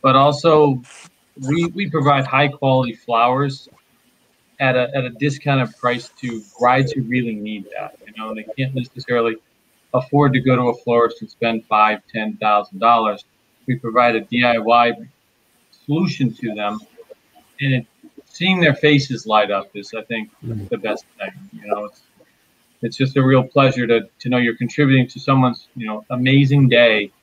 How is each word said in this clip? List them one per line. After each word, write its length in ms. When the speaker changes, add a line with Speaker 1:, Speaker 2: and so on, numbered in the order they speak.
Speaker 1:
But 120
also, 680
we, 200
we 220
provide 360
high 220
quality 460
flowers 720
at 160
a, 200
at 80
a 60
discounted 680
price 320
to 220
brides 320
who 100
really 320
need 320
that. 200
You 100
know, 200
they 100
can't 200
necessarily 600
afford 380
to 60
go 160
to 140
a 60
florist 460
and 80
spend 360
five, 380
ten 240
thousand 400
dollars. 480
We 80
provide 400
a 60
D 240
I 140
Y 340
solution 500
to 200
them, 240
and 140
it, 120
seeing 360
their 120
faces 540
light 240
up 240
is, 180
I 100
think, 260
Speaker 2:
Mm-hmm. 220
Speaker 1:
the 100
best 280
thing. 120
You 160
know, 180
it's, 160
it's 140
just 220
a 40
real 220
pleasure 420
to, 220
to 100
know 80
you're 180
contributing 540
to 100
someone's, 560
you 100
know, 260
amazing 580
day 420